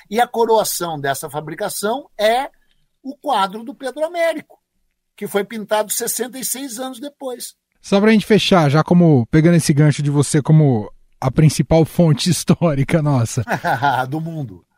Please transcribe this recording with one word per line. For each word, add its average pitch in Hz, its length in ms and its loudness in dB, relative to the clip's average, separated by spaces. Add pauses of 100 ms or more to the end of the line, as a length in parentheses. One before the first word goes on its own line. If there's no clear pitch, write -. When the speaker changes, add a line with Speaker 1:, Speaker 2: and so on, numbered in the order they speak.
Speaker 1:
E 208 100 -2
a - 80 2
coroação 208 720 -2
dessa 139 300 -6
fabricação 196 880 -8
é 233 320 0 (520)
o 269 140 -14
quadro 214 480 -4
do 247 100 -14
Pedro 269 300 -10
Américo, 330 560 -6 (560)
que 202 120 -10
foi 202 180 -4
pintado 214 480 -4
sessenta 233 440 -6
e 254 60 -12
seis 247 340 -10
anos 262 220 -10
depois. 247 560 -14 (260)
Speaker 2:
Só 196 200 0
pra 214 100 4
gente 214 140 4
fechar, 180 440 4
já 156 140 2
como 160 440 4
pegando 160 280 4
esse 160 180 2
gancho 147 300 2
de 143 60 -2
você 143 320 0
como 135 500 2 (300)
a 131 80 -2
principal 156 540 2
fonte 165 460 0
<laughs> - 20 2
histórica 160 680 0
nossa. 131 420 -2 (320)
Speaker 1:
<laughs> 127 320 0
Do 151 140 -6
mundo. 151 420 -10 (140)